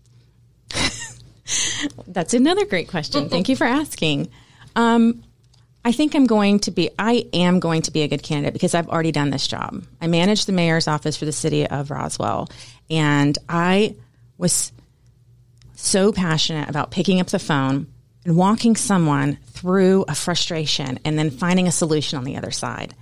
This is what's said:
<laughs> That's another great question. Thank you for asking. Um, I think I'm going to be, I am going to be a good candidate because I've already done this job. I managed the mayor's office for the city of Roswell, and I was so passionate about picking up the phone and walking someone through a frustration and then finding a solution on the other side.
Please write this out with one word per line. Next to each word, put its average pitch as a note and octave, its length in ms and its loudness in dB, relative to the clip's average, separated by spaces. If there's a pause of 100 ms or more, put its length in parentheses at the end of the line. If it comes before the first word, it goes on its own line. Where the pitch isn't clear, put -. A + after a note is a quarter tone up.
(720)
<laughs> - 1400 -6
That's F3+ 260 -4
another E4 320 4
great F3+ 220 -4
question. - 420 -4
Thank F3+ 200 -2
you C4 60 2
for E4 100 0
asking. E3+ 640 0 (460)
Um, A#3 480 4 (600)
I A#3+ 80 2
think D4+ 240 0
I'm C4+ 120 6
going G#3 340 4
to G3+ 100 -4
be, E3+ 180 0 (100)
I A3+ 340 2
am F3+ 260 4
going E3 240 0
to - 80 -6
be D#3 100 0
a D3 60 0
good D3 160 -4
candidate D3 300 -2
because F3 220 0
I've E3+ 140 0
already E3 220 0
done D3 180 0
this C#3 180 -2
job. - 380 -8 (160)
I E3 60 -2
managed F3 400 2
the G3+ 60 0
mayor's E3 340 2
office D3+ 300 -2
for D3+ 80 -6
the D3+ 60 -4
city D3 340 0
of C#3+ 260 -6
Roswell, - 580 -4 (400)
and D3 480 2 (100)
I F3+ 480 0 (420)
was - 340 -2 (1040)
so G3+ 360 2
passionate D#3+ 580 -2
about D3 220 -4
picking F#3 280 2
up F3+ 80 0
the F#3+ 120 -2
phone C#3 480 -2 (380)
and E3 100 2
walking G#3 400 4
someone D3 640 2 (100)
through F#3+ 600 2
a D3+ 80 -4
frustration D3+ 880 -4
and D#3 120 0
then D#3 140 0
finding F3+ 360 0
a E3+ 40 0
solution D#3 460 -2
on B2 80 -8
the C#3+ 120 -8
other - 140 -8
side. - 500 -8